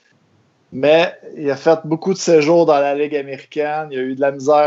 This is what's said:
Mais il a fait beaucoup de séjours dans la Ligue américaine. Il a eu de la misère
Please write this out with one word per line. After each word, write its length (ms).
Mais 440
il 160
a 60
fait 280
beaucoup 280
de 60
séjours 480
dans 120
la 160
Ligue 220
américaine. 720
Il 80
a 40
eu 140
de 40
la 120
misère 220